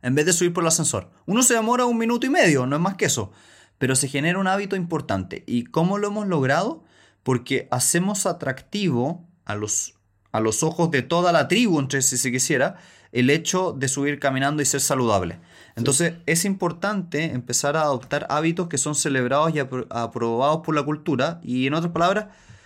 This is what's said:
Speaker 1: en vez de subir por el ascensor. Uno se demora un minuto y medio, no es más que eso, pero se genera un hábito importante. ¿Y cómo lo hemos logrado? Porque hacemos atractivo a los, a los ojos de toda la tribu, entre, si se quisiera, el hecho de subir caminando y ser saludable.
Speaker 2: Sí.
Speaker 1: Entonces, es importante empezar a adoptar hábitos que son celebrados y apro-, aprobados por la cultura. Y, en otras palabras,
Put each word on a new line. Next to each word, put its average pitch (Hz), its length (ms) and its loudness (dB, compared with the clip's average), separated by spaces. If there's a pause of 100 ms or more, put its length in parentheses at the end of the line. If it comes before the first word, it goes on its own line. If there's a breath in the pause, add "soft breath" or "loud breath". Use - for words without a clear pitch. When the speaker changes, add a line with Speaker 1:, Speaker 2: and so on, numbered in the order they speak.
Speaker 1:
en 127 140 -2
vez 151 100 4
de 180 80 2
subir 175 220 2
por 175 100 0
el 165 40 2
ascensor. 151 420 0 (160 soft breath)
Uno 214 160 2
se 247 100 4
demora 233 320 2
un 240 140 2
minuto 233 280 0
y 262 40 0
medio, 180 340 4
no 139 120 0
es 156 40 0
más 190 140 0
que - 100 -2
eso, 117 280 -2 (500 loud breath)
pero 131 140 2
se 143 100 0
genera 147 320 -2
un 190 80 0
hábito 196 300 0
importante. 151 680 -4
¿Y 120 200 -2
cómo 180 340 0
lo 208 80 -2
hemos 208 220 -4
logrado? 165 560 0 (400 soft breath)
Porque 127 480 0
hacemos 180 540 0
atractivo 160 1040 -4 (160)
a 104 120 -6
los, - 420 -6 (320)
a 110 80 -2
los 110 240 0
ojos 160 300 0
de 131 100 2
toda 175 300 2
la 151 160 2
tribu, 190 320 4
entre, 135 200 -2
si 131 160 0
se 123 140 -2
quisiera, 127 460 0 (340 loud breath)
el 123 180 2
hecho 165 440 0
de 131 160 -4
subir 143 320 -2
caminando 139 420 0
y 135 40 0
ser 143 140 0
saludable. 110 540 0
Speaker 2:
Sí. - 400 -20
Speaker 1:
Entonces, 151 400 0 (120)
es 165 180 0
importante 185 800 -2
empezar 127 520 -2
a 160 60 2
adoptar 139 480 -2
hábitos 165 380 0
que 147 100 -4
son 151 160 -4
celebrados 139 580 2
y 151 60 -2
apro-, 127 320 -6
aprobados 117 760 0
por 156 120 0
la 147 80 0
cultura. 151 580 -2
Y, 127 240 -2
en 139 80 0
otras 170 160 0
palabras, 185 380 0 (380 loud breath)